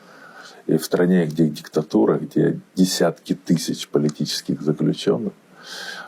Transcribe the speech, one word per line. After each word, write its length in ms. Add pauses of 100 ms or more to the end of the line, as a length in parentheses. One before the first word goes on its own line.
(640)
И 120
в 60
стране, 420
где 220
диктатура, 680
где 420 (160)
десятки 600
тысяч 520
политических 720
заключённых, 720 (760)